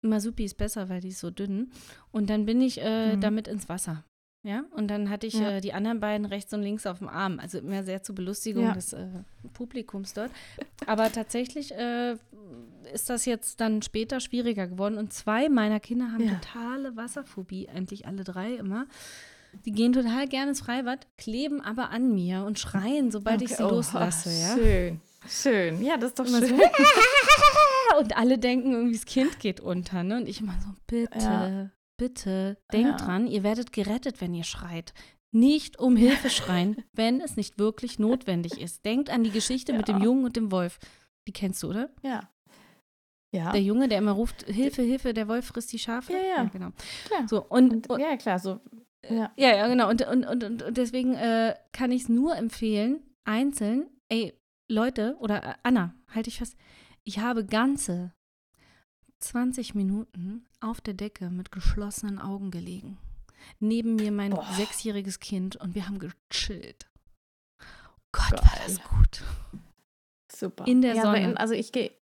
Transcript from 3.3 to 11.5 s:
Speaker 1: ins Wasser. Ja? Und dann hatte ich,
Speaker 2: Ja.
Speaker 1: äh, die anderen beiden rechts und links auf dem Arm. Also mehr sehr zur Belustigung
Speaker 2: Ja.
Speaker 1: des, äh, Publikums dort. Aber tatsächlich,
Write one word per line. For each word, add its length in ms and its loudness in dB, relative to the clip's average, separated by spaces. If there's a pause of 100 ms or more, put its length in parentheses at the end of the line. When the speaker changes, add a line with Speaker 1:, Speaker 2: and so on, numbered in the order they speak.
Speaker 1:
ins 220 -8
Wasser. 340 -8 (420)
Ja? 260 -6
Und 160 -4
dann 200 -2
hatte 180 -6
ich, 80 -6
Speaker 2:
Ja. 180 0
Speaker 1:
äh, 100 -4
die 100 -6
anderen 280 -2
beiden 260 -2
rechts 260 -8
und 100 -4
links 240 -4
auf 120 -6
dem 100 -10
Arm. 320 -4
Also 220 -10
mehr 220 -6
sehr 180 -8
zur 120 -12
Belustigung 500 -2
Speaker 2:
Ja. 80 2
Speaker 1:
des, 200 -8
äh, 160 -12 (460)
Publikums 580 -10
dort. 180 -8 (560)
Aber 240 2
tatsächlich, 640 -6